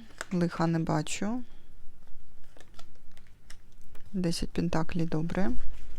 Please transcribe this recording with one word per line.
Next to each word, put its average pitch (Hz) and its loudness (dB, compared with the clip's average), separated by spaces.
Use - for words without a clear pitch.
лиха 170 -2
не 165 0
бачу. 160 -2
Десять 180 -2
пентаклей, 170 2
добре. 170 2